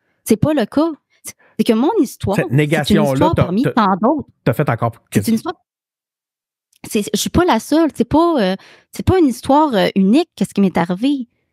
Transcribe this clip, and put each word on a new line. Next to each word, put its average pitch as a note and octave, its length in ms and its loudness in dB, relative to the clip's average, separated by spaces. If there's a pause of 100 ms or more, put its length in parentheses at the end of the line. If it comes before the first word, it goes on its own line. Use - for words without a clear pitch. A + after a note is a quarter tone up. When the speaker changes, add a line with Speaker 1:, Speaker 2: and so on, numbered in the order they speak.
(260)
Speaker 1:
C'est A3 100 2
pas C#4+ 180 0
le B3+ 120 0
cas. D#4+ 240 0 (340)
C'est, - 120 -18 (220)
c'est - 60 -2
que A#3 100 2
mon B3+ 180 0 (100)
histoire, G3+ 340 -4
Speaker 2:
Cette E3 120 -2
Speaker 1:
c'est D4+ 40 -12
une C3+ 60 2
Speaker 2:
négation-là, D3+ 560 2
Speaker 1:
histoire - 220 0
Speaker 2:
t'as, - 80 2
Speaker 1:
parmi F#3 180 0
Speaker 2:
t'as, C#4 100 -2
Speaker 1:
tant G3 300 0
d'autres. C4 260 -2 (160)
Speaker 2:
t'as - 80 0
fait C#3 180 -2
encore A#2 220 -2 (180)
Speaker 1:
C'est - 200 -2
une A3+ 60 0
histoire. D#4 200 -6 (1300)
C'est, - 280 -4
je G3+ 40 -2
suis - 120 -6
pas F4 160 0
la B3 160 2
seule. D#4 340 0
C'est - 80 -2
pas, D#4+ 380 0
euh, F#3 140 -2 (360)
c'est - 140 -12
pas F#4 140 2
une D#4+ 80 4
histoire, C#4 460 0
euh, F3+ 220 2
unique, G3+ 400 2
qu'est-ce - 180 -6
qui - 60 -2
m'est F#3+ 180 0
arrivé. A3+ 520 -2 (240)